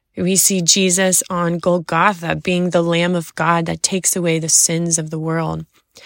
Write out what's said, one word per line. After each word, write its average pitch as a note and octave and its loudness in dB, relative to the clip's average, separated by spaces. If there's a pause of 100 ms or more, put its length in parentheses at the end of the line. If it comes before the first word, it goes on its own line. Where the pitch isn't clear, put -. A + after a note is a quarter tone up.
(180)
We F#3 0
see F#3 2
Jesus F#3 2
on F3 -2
Golgotha E3+ 0
being F3+ 0
the F3 2
Lamb E3+ 0
of E3+ -4
God E3+ 2
that E3 -6
takes - -2
away E3+ 0
the D#3+ -6
sins E3+ 0
of D#3 -6
the D#3+ -6
world. D#3+ -4 (380)